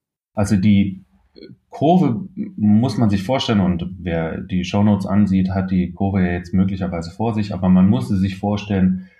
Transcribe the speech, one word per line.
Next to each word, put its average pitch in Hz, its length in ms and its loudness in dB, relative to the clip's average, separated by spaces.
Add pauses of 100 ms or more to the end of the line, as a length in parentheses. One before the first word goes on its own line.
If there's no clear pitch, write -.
(340)
Also 104 220 0
die 98 480 2 (680)
Kurve 143 680 2
muss 107 640 0
man 113 140 2
sich 98 120 0
vorstellen, 123 360 0
und 90 260 0 (140)
wer 82 400 -4
die 92 240 -4
Shownotes 101 420 0
ansieht, 95 460 2
hat 92 180 -2
die 90 220 0
Kurve 98 340 -2
ja 87 60 0
jetzt 87 220 -6
möglicherweise 92 580 -2
vor 110 240 -4
sich, 104 180 -4
aber 92 160 0
man 92 200 6
muss 123 180 0
sie 107 100 -2
sich 95 200 -2
vorstellen 98 720 -2 (100)